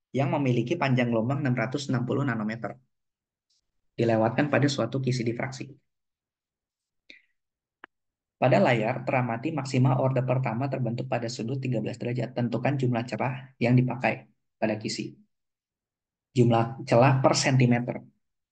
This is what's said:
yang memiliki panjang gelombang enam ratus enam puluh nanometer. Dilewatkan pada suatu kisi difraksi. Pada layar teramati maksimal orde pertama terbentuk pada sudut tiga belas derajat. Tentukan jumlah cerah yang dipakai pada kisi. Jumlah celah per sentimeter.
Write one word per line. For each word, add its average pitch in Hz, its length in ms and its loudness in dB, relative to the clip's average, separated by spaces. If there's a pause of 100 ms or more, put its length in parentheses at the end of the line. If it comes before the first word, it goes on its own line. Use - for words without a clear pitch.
(160)
yang 139 160 0
memiliki 123 480 0
panjang 127 320 2
gelombang 127 320 0
enam 123 120 0
ratus 113 360 -4
enam 120 160 -2
puluh 113 160 -2
nanometer. 110 520 -6 (1200)
Dilewatkan 113 520 0
pada 127 160 2
suatu 123 400 -2
kisi 123 160 -2
difraksi. - 480 -6 (2750)
Pada 135 160 4
layar 127 480 2
teramati 123 480 -2
maksimal 135 480 2
orde 131 240 0
pertama 127 400 -2
terbentuk 127 400 -4
pada 117 240 -4
sudut 131 320 -6
tiga 127 160 -2
belas 104 180 -4
derajat. 123 380 -6
Tentukan 120 400 0
jumlah 123 320 0
cerah 117 560 -6
yang 123 160 4
dipakai 120 480 0 (320)
pada 107 240 -2
kisi. - 320 -8 (1200)
Jumlah 120 480 2
celah 127 400 6
per 160 160 6
sentimeter. 120 640 2 (500)